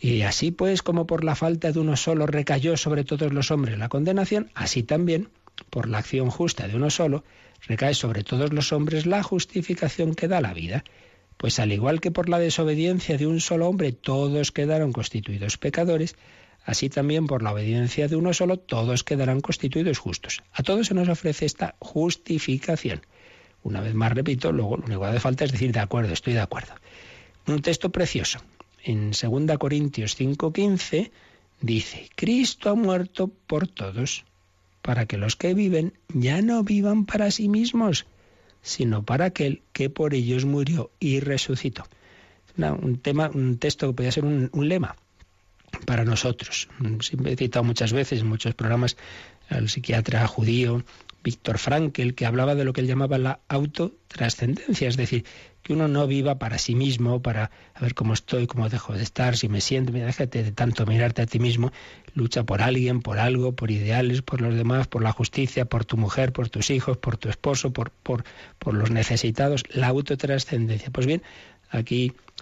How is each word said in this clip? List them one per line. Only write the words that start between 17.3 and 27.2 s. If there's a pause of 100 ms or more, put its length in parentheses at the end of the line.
la
obediencia
de
uno
solo
todos
quedarán
constituidos
justos". (100)
A
todos
se
nos
ofrece
esta
justificación. (600)
Una
vez
más
repito,
luego
lo
único
que
hace
falta
es
decir,
"De
acuerdo,
estoy
de
acuerdo". (720)